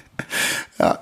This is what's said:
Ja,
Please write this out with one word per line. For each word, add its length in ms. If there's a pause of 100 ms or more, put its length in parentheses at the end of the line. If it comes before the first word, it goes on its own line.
(800)
Ja, 220